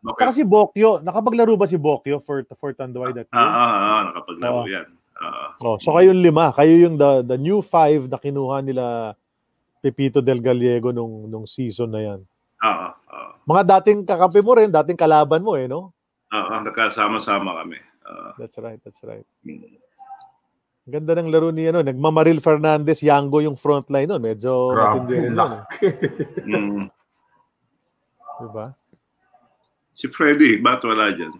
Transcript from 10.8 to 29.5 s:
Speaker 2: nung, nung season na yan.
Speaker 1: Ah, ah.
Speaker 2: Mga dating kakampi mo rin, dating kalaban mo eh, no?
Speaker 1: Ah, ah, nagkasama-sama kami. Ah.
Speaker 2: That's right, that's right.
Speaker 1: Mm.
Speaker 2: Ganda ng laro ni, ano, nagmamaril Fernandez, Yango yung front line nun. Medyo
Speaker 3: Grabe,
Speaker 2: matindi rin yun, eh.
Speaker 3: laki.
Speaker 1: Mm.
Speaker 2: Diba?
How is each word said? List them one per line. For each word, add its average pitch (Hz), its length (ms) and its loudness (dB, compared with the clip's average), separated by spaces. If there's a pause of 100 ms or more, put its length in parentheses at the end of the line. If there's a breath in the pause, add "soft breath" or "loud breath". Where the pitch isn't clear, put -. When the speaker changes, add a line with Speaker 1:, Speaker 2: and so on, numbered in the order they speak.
Speaker 2:
nung, 113 360 -10
nung 110 200 -14
season 117 440 -8
na 107 140 -6
yan. 101 160 -10 (380)
Speaker 1:
Ah, 90 360 -2 (120)
ah. - 280 -20 (120)
Speaker 2:
Mga 170 160 2 (180)
dating 208 240 2
kakampi 180 380 2
mo 226 120 4
rin, 220 160 6
dating 160 280 0
kalaban 156 440 4
mo 208 120 -4
eh, 131 120 -4
no? 170 280 -10 (340)
Speaker 1:
Ah, 101 240 -4
ah, 110 100 -6
nagkasama-sama 104 1000 -4
kami. 85 140 -14 (240)
Ah. - 340 -20
Speaker 2:
That's 117 220 -18
right, 113 240 -16
that's - 200 -20
right. 107 240 -18 (160)
Speaker 1:
Mm. - 360 -20 (1080)
Speaker 2:
Ganda 151 320 -4
ng 165 120 -6
laro 160 200 2
ni, 160 160 -4
ano, 165 160 0
nagmamaril 156 560 2
Fernandez, 151 640 0
Yango 143 400 2
yung 151 160 -4
front 143 320 -2
line 139 160 0
nun. 170 160 -4
Medyo 123 480 -2
Speaker 3:
Grabe, 113 160 2 (140)
Speaker 2:
matindi 123 160 -6
rin 156 80 -2
yun, 120 80 -4
eh. 113 80 -2
Speaker 3:
laki. 113 480 -2 (580)
Speaker 1:
Mm. 101 380 -4 (1500)
Speaker 2:
Diba? 110 300 -14 (1300)